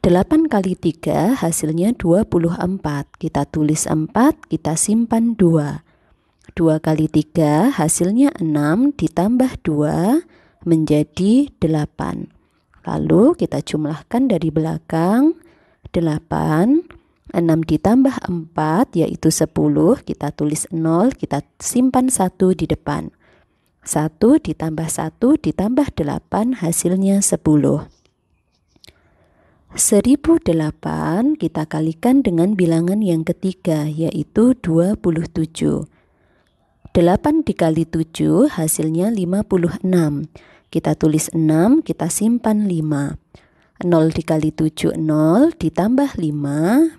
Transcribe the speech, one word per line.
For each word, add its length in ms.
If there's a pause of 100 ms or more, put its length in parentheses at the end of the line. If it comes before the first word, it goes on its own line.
Delapan 480
kali 240
tiga 640
hasilnya 560
dua 320
puluh 320
empat, 640
kita 240
tulis 400
empat, 640
kita 240
simpan 640
dua. 480 (720)
Dua 240
kali 240
tiga 640
hasilnya 720
enam, 560
ditambah 640
dua 640 (400)
menjadi 960
delapan. 720 (480)
Lalu 560
kita 240
jumlahkan 640
dari 240
belakang, 880 (560)
delapan, 880 (480)
enam 320
ditambah 640
empat 720
yaitu 320
sepuluh, 720
kita 320
tulis 400
nol, 400
kita 320 (160)
simpan 480
satu 480
di 80
depan. 480 (720)
Satu 560
ditambah 480
satu 480
ditambah 560
delapan 640
hasilnya 640
sepuluh. 640 (1900)
Seribu 640
delapan 1040
kita 240
kalikan 560
dengan 400
bilangan 400
yang 240
ketiga, 640
yaitu 720
dua 400
puluh 240
tujuh. 640 (1040)
Delapan 480
dikali 480
tujuh 640
hasilnya 640
lima 320
puluh 320
enam. 480 (400)
Kita 320
tulis 320
enam, 480
kita 320
simpan 560
lima. 480 (720)
Nol 240
dikali 400
tujuh, 480
nol, 560
ditambah 640
lima, 800